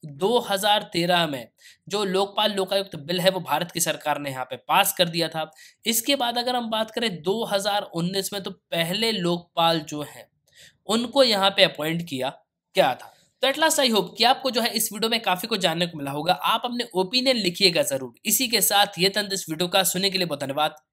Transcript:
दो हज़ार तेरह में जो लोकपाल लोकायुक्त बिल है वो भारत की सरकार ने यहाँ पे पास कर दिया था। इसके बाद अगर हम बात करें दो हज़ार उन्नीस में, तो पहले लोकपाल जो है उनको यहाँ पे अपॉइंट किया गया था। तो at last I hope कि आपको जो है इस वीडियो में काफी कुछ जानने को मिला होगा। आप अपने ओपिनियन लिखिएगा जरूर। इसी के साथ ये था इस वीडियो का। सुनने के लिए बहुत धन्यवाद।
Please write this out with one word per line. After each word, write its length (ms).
दो 360
हज़ार 520
तेरह 340
में 200
जो 160
लोकपाल 480
लोकायुक्त 440
बिल 220
है 100
वो 120
भारत 300
की 80
सरकार 400
ने 100
यहाँ 160
पे 120
पास 260
कर 160
दिया 200
था। 200
इसके 300
बाद 220
अगर 180
हम 140
बात 220
करें 300
दो 240
हज़ार 480
उन्नीस 400
में, 100
तो 80
पहले 600
लोकपाल 720
जो 240
है 220
उनको 360
यहाँ 260
पे 140
अपॉइंट 460
किया 280
गया 200
था। 180
तो 60
at 100
last 220
I 120
hope 260
कि 60
आपको 280
जो 100
है 80
इस 240
वीडियो 160
में 120
काफी 260
कुछ 120
जानने 280
को 100
मिला 140
होगा। 220
आप 320
अपने 280
ओपिनियन 420
लिखिएगा 480
जरूर। 300
इसी 220
के 140
साथ 260
ये 100
था 240
इस 160
वीडियो 180
का। 160
सुनने 260
के 80
लिए 100
बहुत 120
धन्यवाद। 360